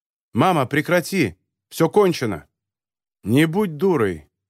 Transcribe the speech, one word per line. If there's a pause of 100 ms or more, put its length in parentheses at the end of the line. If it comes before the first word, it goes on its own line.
(340)
«Мама,
прекрати! (320)
Все
кончено!» (800)
«Не
будь
дурой! (200)